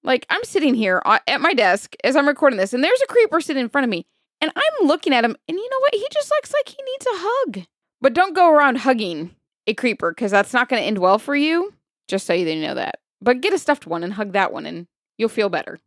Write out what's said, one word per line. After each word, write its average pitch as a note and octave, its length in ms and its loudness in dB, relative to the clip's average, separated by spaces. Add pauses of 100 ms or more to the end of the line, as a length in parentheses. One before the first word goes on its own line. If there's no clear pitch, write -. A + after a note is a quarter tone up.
Like, - 280 -2
I'm G4+ 140 -2
sitting C#4+ 300 0
here F#3+ 300 0
o-, G#3+ 220 4
at - 140 0
my D#4+ 140 2
desk G3+ 480 0
as C4 140 2
I'm C#4+ 100 2
recording C#4 320 2
this, F#3+ 140 -2
and B3 100 0
there's B4 200 2
a - 40 0
creeper G#4+ 340 2
sitting C4+ 220 -4
in A#3 60 -4
front C#4 160 0
of A#3 60 0
me, E3+ 160 -4 (340)
and D#4+ 160 -2
I'm D5 300 2
looking D#4 260 2
at A#3+ 120 4
him, A#3 120 -2 (120)
and E4+ 80 -4
you A#4 140 -8
know C5 100 -2
what? C#5 140 2
He G#4+ 180 -4
just D5 180 -4
looks D5 220 -2
like C#5 160 -2
he - 140 -18
needs C5+ 240 -8
a A#4 80 0
hug. F4 520 -4 (340)
But C4+ 140 0
don't F4+ 200 0
go F4 160 6
around C#4+ 280 4
hugging G3+ 560 -2 (320)
a G#3+ 80 -2
creeper, F3+ 400 -2
'cause G#3 160 -4
that's G3+ 220 2
not B3 160 0
gonna A#3 140 0
end G#3 160 -2
well F#3 200 4
for C#4 160 -4
you, E4 400 0 (320)
just F#3+ 200 -4
so F#3+ 60 0
you E3+ 240 0
know D3+ 180 -6
that. - 260 -6 (200)
But B3 200 2
get F#4 120 0
a G4 60 0
stuffed - 280 -2
one E3+ 180 -4
and F#3+ 80 -6
hug G3+ 200 -6
that F#3+ 200 0
one, D3+ 140 -10
and E3+ 200 -12 (300)
you'll A3 120 0
feel G#3+ 200 0
better. - 380 -6